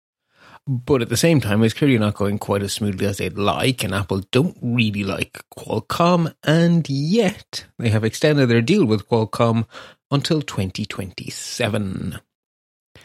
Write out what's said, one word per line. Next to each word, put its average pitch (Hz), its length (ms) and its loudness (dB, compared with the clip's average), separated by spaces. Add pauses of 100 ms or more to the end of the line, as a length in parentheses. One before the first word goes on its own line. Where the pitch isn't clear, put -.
(680)
But 127 360 0
at 117 60 -6
the 117 80 -2
same 165 240 4
time, 104 240 2
it's 113 100 2
clearly 135 240 2
not 104 160 0
going 101 240 -2
quite 101 240 -2
as 98 120 -6
smoothly 98 320 -2
as 101 100 -2
they'd - 200 -6
like, 101 460 0
and 95 100 -4
Apple 98 280 -2 (100)
don't 147 320 2
really 113 400 0
like - 400 -6 (160)
Qualcomm, 170 760 0 (120)
and 170 440 4
yet 165 760 -2 (140)
they 117 100 0
have 107 160 2
extended 143 440 2
their 117 120 4
deal 165 240 4
with 107 240 0
Qualcomm 113 580 0 (460)
until 143 300 0
twenty 98 420 -6
twenty-seven. 95 1400 -6 (840)